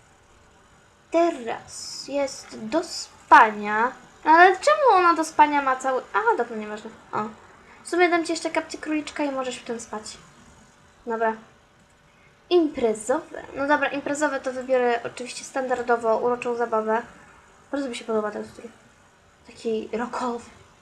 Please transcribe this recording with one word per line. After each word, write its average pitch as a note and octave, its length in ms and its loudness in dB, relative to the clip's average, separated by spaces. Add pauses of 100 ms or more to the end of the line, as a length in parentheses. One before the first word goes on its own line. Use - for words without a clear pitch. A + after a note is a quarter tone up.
(1120)
Teraz D#4 960 -4
jest C4 600 -6
do D#4 160 -2
spania. A3 1080 4 (320)
Ale F4+ 340 8
czemu D5 360 4
ona F4 200 6
do D#4+ 100 -2
spania D4 380 2
ma C4+ 140 0
cały... C4 260 -2 (120)
a, G#4+ 240 2
dobra, A#3 180 -4
nieważne. G#3+ 340 -10 (220)
O. G#3+ 120 -4 (600)
W - 60 -16
sumie F4 200 2
dam E4 160 0
ci D#4+ 60 -4
jeszcze D#4+ 180 -6
kapcie D#4+ 280 -6
króliczka D4+ 460 -6
i C#4+ 80 -2
możesz B3+ 260 -6
w - 60 -18
tym A3+ 160 -8
spać. - 380 -14 (880)
Dobra. A3+ 280 -2 (1160)
Imprezowe. C#4 960 0 (120)
No C#4 120 -2
dobra, C#4 200 2
imprezowe C#4+ 520 -2
to C4 140 -6
wybiorę B3 500 0
oczywiście - 400 -12
standardowo A#3+ 720 0
uroczą A#3+ 380 -2
zabawę. A3+ 460 -2 (720)
Bardzo C#4 180 -4
mi A#3 60 -8
się - 100 -14
podoba G#3+ 260 -2
ten A3 160 -10
strój. - 220 -18 (800)
Taki A3 460 -4
rockowy. A#3+ 560 -6 (320)